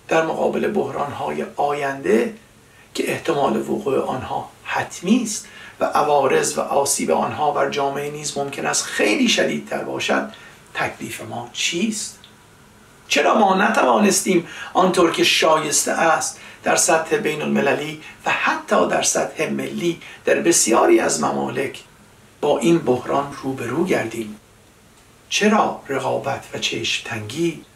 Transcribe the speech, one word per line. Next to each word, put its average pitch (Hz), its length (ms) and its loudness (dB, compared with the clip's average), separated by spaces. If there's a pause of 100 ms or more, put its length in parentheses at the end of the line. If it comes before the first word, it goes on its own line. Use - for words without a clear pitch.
در 165 180 2
مقابل - 420 0
بحران‌های - 760 -4 (120)
آینده 143 760 0 (600)
که 135 160 -2
احتمال 139 460 0
وقوع - 480 -2
آنها - 460 -6 (140)
حتمی - 580 0
است - 240 -8 (340)
و 165 40 0
عوارض 139 760 2
و - 20 0
آسیب - 500 0
آنها - 400 0
بر 139 200 0
جامعه 143 400 -2
نیز 147 280 -8
ممکن 139 280 -4
است 143 180 -2
خیلی - 440 2
شدیدتر - 560 0
باشد، - 480 -4 (420)
تکلیف - 460 -8
ما 113 320 -12
چیست؟ - 680 -4 (880)
چرا - 300 2
ما 190 160 6
نتوانستیم 208 920 2 (260)
آنطور 175 380 4
که 175 140 0
شایسته 151 680 2
است - 480 0 (220)
در - 140 2
سطح 160 400 2
بین 151 260 -2
المللی 143 600 0 (240)
و - 40 0
حتی - 580 0
در 226 140 0
سطح - 460 -2
ملی 143 520 -2 (240)
در - 100 4
بسیاری - 640 4
از - 220 0
ممالک 69 580 -2 (600)
با 147 180 2
این 170 200 6
بحران 139 540 0 (100)
روبرو 131 420 -2
گردیم؟ 113 520 -2 (920)
چرا - 600 2
رقابت 127 560 -4 (100)
و 117 40 -8
چشم - 520 -4
تنگی 127 540 -4 (120)